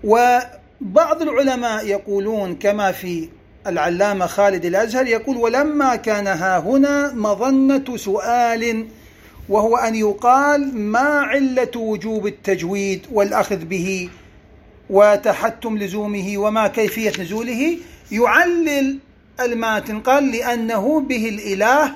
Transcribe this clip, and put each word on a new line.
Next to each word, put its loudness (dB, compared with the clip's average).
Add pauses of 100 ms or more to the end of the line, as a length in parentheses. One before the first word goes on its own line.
وبعض 2
العلماء -2
يقولون -4
كما 0
في -6 (380)
العلامة 0
خالد 0
الأزهر 0
يقول: -2
"ولما 0
كان -2
ها 0
هنا 0
مظنة 0
سؤال، -2 (640)
وهو 4
أن 0
يقال: 2
ما 0
علة 0
وجوب -4
التجويد -2
والأخذ 0
به -6 (800)
وتحتم 2
لزومه -6
وما 0
كيفية -2
نزوله؟" -2 (340)
يعلل 2 (400)
الماتن، -4
قال: 2
"لأنه -2
به -2
الإله 2